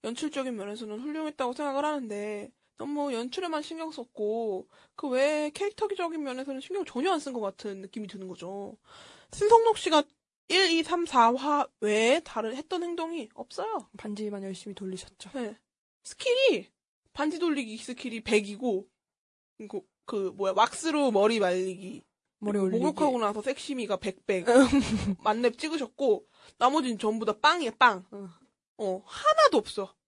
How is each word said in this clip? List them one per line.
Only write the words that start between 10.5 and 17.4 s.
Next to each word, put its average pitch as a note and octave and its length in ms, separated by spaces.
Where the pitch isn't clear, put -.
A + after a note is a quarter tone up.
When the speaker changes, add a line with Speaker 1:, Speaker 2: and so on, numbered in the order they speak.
Speaker 1:
이, E4 120
삼, E4+ 240
사 A#3 260
화 C#4+ 360
외에 A3 400
다른 A3+ 360
했던 E4 260
행동이 E4 520
없어요. E4+ 540
Speaker 2:
반지만 G#3 440
열심히 F#3+ 320
돌리셨죠. F#3 600
Speaker 1:
네. A3+ 220
스킬이 B4 640
반지 D#4 260
돌리기 C#4 380